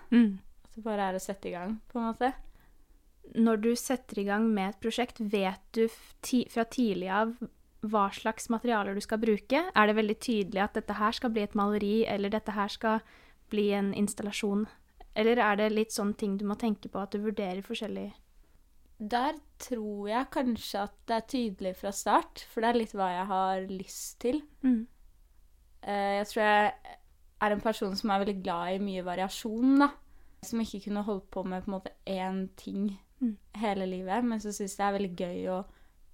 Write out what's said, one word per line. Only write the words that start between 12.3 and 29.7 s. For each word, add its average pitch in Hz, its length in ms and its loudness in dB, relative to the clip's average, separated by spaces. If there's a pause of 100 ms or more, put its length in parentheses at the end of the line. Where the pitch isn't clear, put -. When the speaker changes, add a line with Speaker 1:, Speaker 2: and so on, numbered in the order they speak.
Speaker 1:
dette 214 220 -2
her 208 160 -2
skal 220 320 0 (500)
bli 208 220 2
en 196 220 0
installasjon? 208 720 0 (500)
Eller 226 220 4
er 208 180 4
det 214 160 2
litt 214 200 0
sånn 208 240 0
ting 196 220 -2
du 208 60 -4
må 202 120 -2
tenke 220 320 -2
på, 190 140 -6
at 196 100 -8
du 208 60 -2
vurderer 202 440 -4
forskjellig? 196 500 -8 (880)
Speaker 2:
Der 247 340 0 (220)
tror 208 520 -6
jeg 247 220 -2
kanskje 226 540 -2
at - 100 -10 (120)
det 233 100 0
er 226 120 -4
tydelig 196 480 -2
fra - 160 -6
start, - 560 0
for - 140 -4
det 226 80 4
er 240 80 4
litt 226 160 -2
hva 190 160 0
jeg 180 160 -2
har 190 420 0
lyst - 520 -10
til. 262 200 0 (200)
Speaker 1:
Mm. 240 240 4 (960)
Speaker 2:
Eh, 202 380 0
jeg 208 80 -2
tror 220 160 0
jeg 208 520 4 (440)
er 214 120 4
en 208 80 0
person 202 360 -2
som 214 140 -2
er 196 140 4
veldig 202 180 -2
glad 180 320 -2
i 196 100 -2
mye 185 200 -4
variasjon, 214 760 2